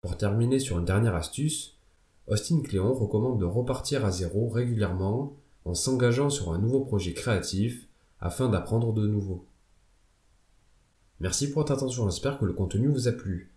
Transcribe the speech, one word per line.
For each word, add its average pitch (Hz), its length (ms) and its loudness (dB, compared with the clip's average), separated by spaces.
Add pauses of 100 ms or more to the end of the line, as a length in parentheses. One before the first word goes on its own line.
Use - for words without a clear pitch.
Pour - 160 -6
terminer 117 420 2
sur 110 180 -2
une 85 80 0
dernière 98 300 4
astuce, - 640 -4 (480)
Austin 139 340 0
Kleon 101 320 0
recommande 113 460 0
de 90 60 0
repartir 123 600 -2
à 98 60 2
zéro 92 380 0
régulièrement 107 840 0 (300)
en 87 80 -2
s'engageant 127 560 2
sur 90 240 -2
un 87 60 0
nouveau 123 220 2
projet 95 320 -2
créatif 107 760 -2 (320)
afin 123 300 -2
d'apprendre 113 440 0
de 107 140 2
nouveau. 98 400 -2 (1700)
Merci 139 320 -2
pour 156 120 0
votre 147 100 0
attention, 123 340 0
j'espère 139 300 -2
que 110 80 0
le 87 80 0
contenu 98 340 0
vous 131 200 2
a 117 40 2
plu. - 460 -6